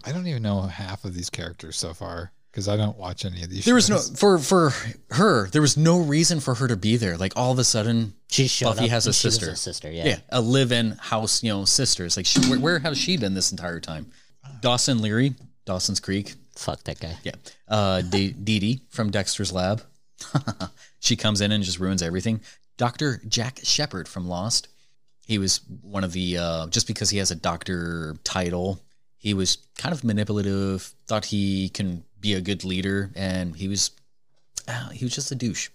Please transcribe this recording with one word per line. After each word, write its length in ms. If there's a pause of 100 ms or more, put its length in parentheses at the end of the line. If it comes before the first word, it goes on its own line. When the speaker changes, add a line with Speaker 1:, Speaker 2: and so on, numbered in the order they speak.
Speaker 1:
I 60
don't 160
even 160
know 200
half 420
of 80
these 160
characters 480
so 160
far 380 (200)
'cause 160
I 80
don't 220
watch 260
any 180
of 80
these 140
Speaker 2:
There 120
was 140
no, 80
Speaker 1:
shows. 120 (100)
Speaker 2:
for, 180
for 360 (380)
her, 380
there 120
was 160
no 220
reason 420
for 140
her 120
to 80
be 220
there. 200
Like, 200
all 160
of 60
a 40
sudden, 500 (140)
Speaker 3:
She 200
showed 280
Speaker 2:
Buffy 100
Speaker 3:
up 60
Speaker 2:
has 140
a 40
Speaker 3:
and 60
she 120
was 80
Speaker 2:
sister. 160
Speaker 3:
a 40
sister, 360
yeah. 140
Speaker 2:
Yeah, 140 (100)
a 120
live-in 580
house, 420
you 120
know, 100
sister. 420
It's 120
like, 80
she, 240
where, 100
where 200
has 180
she 200
been 160
this 180
entire 280
time? 320 (500)
Dawson 400
Leary, 340 (300)
Dawson's 360
Creek. 320 (220)
Speaker 3:
Fuck 280
that 160
guy. 240
Speaker 2:
Yeah. 120 (320)
Uh, 340
Dee, 300
Dee 280
Dee 300
from 200
Dexter's 440
Lab. 280 (520)
<laughs> 80 (580)
She 180
comes 240
in 100
and 140
just 140
ruins 220
everything. 380 (380)
Doctor 500
Jack 360
Shepard 440
from 220
Lost. 400 (560)
He 120
was 220 (220)
one 240
of 80
the, 240
uh, 300
just 200
because 220
he 80
has 140
a 40
doctor 880
title, 560 (380)
he 160
was 240 (200)
kind 160
of 120
manipulative, 880 (140)
thought 180
he 440
can 340 (180)
be 140
a 60
good 220
leader, 520
and 400
he 120
was, 240 (760)
uh, 240
he 120
was 100
just 180
a 40
douche. 400